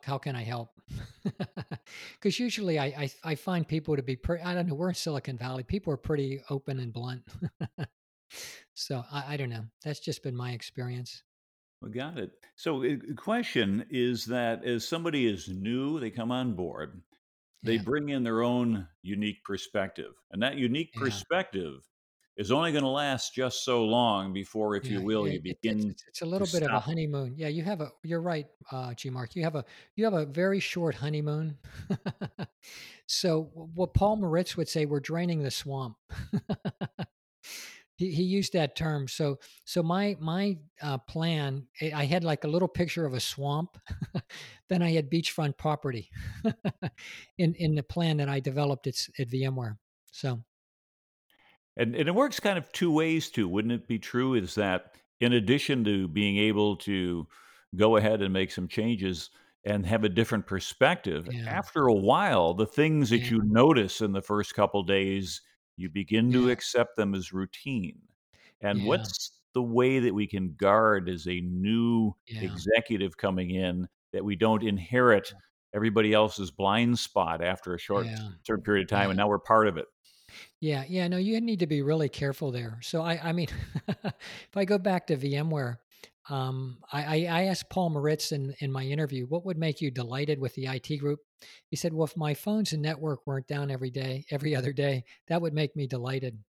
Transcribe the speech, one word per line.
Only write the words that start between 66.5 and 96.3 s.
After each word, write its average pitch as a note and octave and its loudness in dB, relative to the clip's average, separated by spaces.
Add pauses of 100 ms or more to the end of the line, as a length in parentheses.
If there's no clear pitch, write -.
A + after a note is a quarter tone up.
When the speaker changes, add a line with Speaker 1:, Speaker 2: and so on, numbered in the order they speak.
Speaker 2:
accept - 0
them G2+ 2
as F#2 -4
routine. F#2+ -6 (580)
And G2+ 0
Speaker 1:
Yeah. G2 0
Speaker 2:
what's A#2 -2 (140)
the B2+ 2
way B2 4
that A#2 4
we G#2 2
can F#2 -2
guard G2+ 6
as F2 -4
a F2+ -2
new G#2+ 2 (140)
Speaker 1:
Yeah. A2 -8
Speaker 2:
executive G2 0
coming F#2 0
in F2+ 0 (240)
that F#2+ -2
we G2+ -2
don't A2 4
inherit G#2+ 4
Speaker 1:
Yeah. - -20 (360)
Speaker 2:
everybody G#2+ 4
else's G#2+ 4
blind A2+ 2
spot E2 0
after F2+ -2
a E2+ -6
short G2+ 0
Speaker 1:
Yeah. A2 -8 (120)
Speaker 2:
term G#2 -2
period G2+ 4
of F2 -8
time, G2+ 4
and F#2+ 2
Speaker 1:
Yeah. G2+ 4
Speaker 2:
now G#2 4
we're G#2 4
part A2 6
of E2+ 2
it? - -4 (760)
Speaker 1:
Yeah, C#3+ -2
yeah, F3+ 0
no, F3+ 0
you G#3+ 2
need A3+ 0
to F3 2
be D3 2
really D3+ 2
careful C#3 -4
there. A#2 -6
So D#3+ -2
I, E3 -2
I E3 0
mean, E3+ 0
<laughs> - -6 (160)
if - -10
I G3 2
go G3+ 4
back F#3 0
to D3+ 2
V C#3 -2
M D#3 0
ware, B2+ -2 (480)
um, C3 -4 (140)
I, D3 -2
I, D3+ -2 (260)
I F#3+ 4
asked F#3 -2
Paul F3 2
Maritz D3+ 0
in, C3+ -2
in C#3 -2
my C3 -4
interview, C#3 -2
"What E3+ -2
would F#3 -4
make D#3+ 0
you D3 0
delighted C3 -2
with C3 -4
the C3 -4
I C3 -4
T D3+ -4
group?" C#3+ -2 (480)
He D#3+ -4
said, E3 -2
"Well, D#3+ 2
if - -2
my D3+ 0
phones G#3 0
and D#3 0
network D3+ -2
weren't C3+ -2
down C#3+ -2
every C3 -4
day, C3+ -4
every D3 0
<laughs> - 2
other C3 0
day, C3+ 0 (220)
that E3+ 0
would E3 -2
make D3+ 0
me C#3+ -2
delighted." B2 -4 (140)